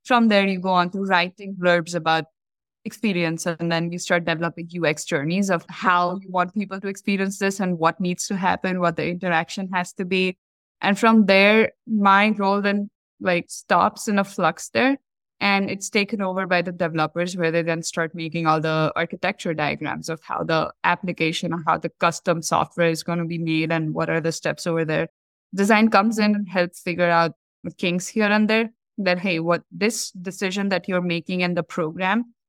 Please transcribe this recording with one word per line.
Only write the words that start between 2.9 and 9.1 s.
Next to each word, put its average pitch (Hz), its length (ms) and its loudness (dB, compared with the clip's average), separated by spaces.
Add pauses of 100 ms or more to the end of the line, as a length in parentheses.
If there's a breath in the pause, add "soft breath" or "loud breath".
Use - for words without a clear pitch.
And 170 240 -4
then 170 220 0
you 180 60 -8
start 175 260 0
developing 170 460 -4
U 170 160 -2
X 151 180 0
journeys 175 460 0
of 170 180 0
how 180 540 0
you 190 80 -18
want 180 240 -2
people 196 260 -6
to 196 80 -6
experience 196 500 -2
this 196 220 -2
and 180 180 0
what 160 220 0
needs 180 280 -2
to 202 80 -4
happen, 185 440 0
what 170 160 0
the 151 120 -2
interaction 175 640 -2